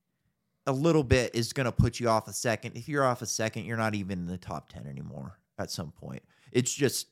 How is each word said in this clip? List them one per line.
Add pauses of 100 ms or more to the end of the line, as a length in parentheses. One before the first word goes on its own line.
(680)
a
little
bit
is
gonna
put
you
off
a
second.
If
you're
off
a
second,
you're
not
even
in
the
top
ten
anymore (200)
at
some
point. (300)
It's
just,